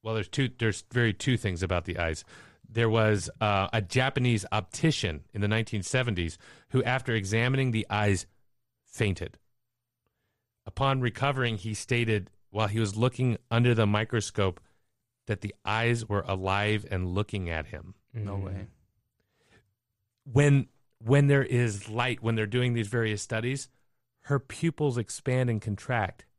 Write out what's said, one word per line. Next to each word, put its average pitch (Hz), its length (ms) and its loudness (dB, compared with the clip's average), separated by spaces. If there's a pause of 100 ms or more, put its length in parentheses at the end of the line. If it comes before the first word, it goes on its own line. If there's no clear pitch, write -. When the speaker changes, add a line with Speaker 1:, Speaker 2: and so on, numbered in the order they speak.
Speaker 1:
well, 110 80 -2
there's 110 160 -2
two, 131 200 0 (100)
there's 110 240 0 (100)
very 117 200 2
two 127 220 0
things 92 280 -2
about 87 220 0
the 87 120 -6
eyes. 80 260 -2 (460)
There 113 200 2
was, 107 400 4 (120)
uh, 101 320 2
a 113 80 2
Japanese 123 680 0
optician 98 840 -2
in 101 80 -4
the 104 60 0
nineteen 107 360 0
seventies 101 540 -2 (320)
who, 127 140 2
after 127 300 -2
examining 117 580 0
the 110 180 -2
eyes, 104 380 0 (580)
fainted. - 520 -4 (1300)
Upon 135 360 0
recovering, 123 560 0
he 104 160 -6
stated, 110 560 0 (220)
while 107 160 0
he 104 120 -2
was 104 160 0
looking 123 420 0 (140)
under 120 220 4
the 110 140 4
microscope, 104 720 0 (680)
that 104 140 -4
the 104 140 -8 (100)
eyes 117 420 0
were 101 200 -2
alive 98 640 0
and 90 240 -2
looking 98 340 -4
at 80 180 -4
him. 92 280 -16 (180)
Speaker 2:
No 101 240 -6
Speaker 3:
Mm. 98 60 -6
Speaker 2:
way. 95 240 -10 (1600)
Speaker 1:
When, 139 440 4 (320)
when 139 280 4
there 139 160 4
is 113 460 0
light, 120 320 -2
when 113 140 0
they're 110 100 0
doing 123 280 0
these 117 140 0
various 110 340 -2
studies, 120 480 -6 (520)
her 139 180 0
pupils 147 580 -2
expand 127 520 0
and 110 120 0
contract 104 640 -4 (120)